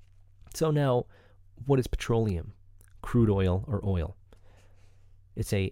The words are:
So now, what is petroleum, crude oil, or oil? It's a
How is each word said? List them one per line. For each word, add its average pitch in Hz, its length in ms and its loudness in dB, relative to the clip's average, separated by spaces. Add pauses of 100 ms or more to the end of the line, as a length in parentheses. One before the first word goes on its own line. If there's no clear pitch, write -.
(540)
So 160 160 0
now, 139 360 2 (640)
what 139 120 4
is 120 80 0
petroleum, 104 640 -2 (500)
crude 117 280 4
oil, 95 360 2
or 107 200 -4
oil? 92 320 -2 (1200)
It's - 160 -4
a 98 180 0